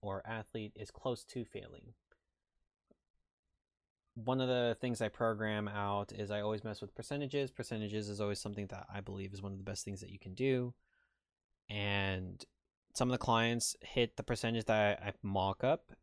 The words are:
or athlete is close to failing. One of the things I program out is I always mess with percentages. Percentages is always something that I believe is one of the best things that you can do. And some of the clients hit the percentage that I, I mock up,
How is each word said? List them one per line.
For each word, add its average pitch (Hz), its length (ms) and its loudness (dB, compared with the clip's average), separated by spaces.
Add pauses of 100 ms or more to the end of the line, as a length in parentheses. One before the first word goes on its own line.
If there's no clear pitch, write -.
or 98 240 -4
athlete 110 500 -6
is 104 140 -10
close - 360 -4
to 120 180 -6
failing. - 500 -12 (2250)
One 123 240 0
of 127 80 4
the 120 320 4
things 120 220 0
I 107 80 2
program 107 580 2
out 101 460 -2
is 101 180 -4
I 104 100 0
always 107 220 -2
mess 107 180 -6
with 101 140 -10
percentages. 139 560 -2
Percentages 107 580 -2
is 104 120 -4
always 101 180 0
something 104 280 -4
that 95 260 -10
I 101 80 -4
believe 98 320 -6
is 95 80 -8
one 98 100 -6
of 98 60 -6
the 95 60 -10
best 98 200 -6
things 98 180 -6
that - 100 -12
you 98 80 -14
can 95 140 -12
do. 123 400 2 (920)
And 98 760 0 (500)
some 127 160 2
of - 20 4
the 123 140 0
clients 117 560 4
hit - 340 2
the - 80 -6
percentage 117 420 0
that 104 360 6
I, 104 60 -4
I 98 60 -4 (100)
mock 98 400 2
up, 143 280 2 (120)